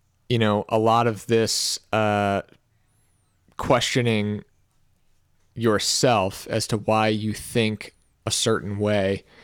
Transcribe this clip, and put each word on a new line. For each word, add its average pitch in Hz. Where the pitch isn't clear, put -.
you 120
know, 104
a 113
lot 113
of 104
this, -
uh, 104
questioning 113
yourself 110
as 110
to 110
why 110
you 107
think 107
a -
certain 101
way 101